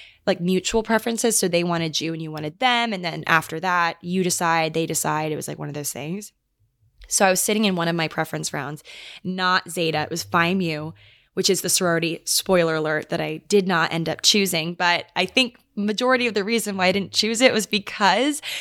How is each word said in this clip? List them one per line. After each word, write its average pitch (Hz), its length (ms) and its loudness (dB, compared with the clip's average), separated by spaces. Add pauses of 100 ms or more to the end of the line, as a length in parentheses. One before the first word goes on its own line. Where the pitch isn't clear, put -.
(260)
like, 190 140 2
mutual 185 420 2
preferences. 226 560 0
So - 80 2
they 175 160 2
wanted 165 380 -2
you 160 120 -2
and 160 80 -8
you 156 120 -8
wanted 156 260 -8
them. 240 340 2
And 180 120 -6
then 156 240 -6
after 160 320 2
that, 175 420 0
you 185 220 0
decide, 165 500 0
they 165 120 0
decide. 156 440 -2
It 151 60 -4
was, - 100 -8
like, 151 140 -10
one 151 80 -8
of 143 60 -10
those 147 180 -8
things. 170 400 -10 (720)
So - 180 2
I 190 60 6
was 185 100 2
sitting 214 260 2
in 190 100 2
one 170 120 0
of 170 60 0
my 165 140 0
preference 156 440 -6
rounds, 147 300 -8 (400)
not 185 480 0
Zeta. 160 300 0
It 147 100 -4
was 170 140 -6
Phi 170 300 2
Mu, 160 380 -4 (420)
which 190 160 2
is 180 100 0
the 185 80 -4
sorority, 165 560 0
spoiler 170 520 2
alert, 156 340 -2
that 165 100 -2
I 156 280 -6
did 196 180 4
not 165 260 0
end 165 160 -2
up - 140 -4
choosing. 175 500 2
But 175 420 0
I 185 120 0
think - 320 -2 (180)
majority 240 500 0
of 214 80 -2
the 208 100 0
reason 208 320 -2
why 185 100 2
I 185 60 4
didn't 196 200 -2
choose 220 280 0
it 262 120 8
was 190 140 0
because, 208 760 2 (200)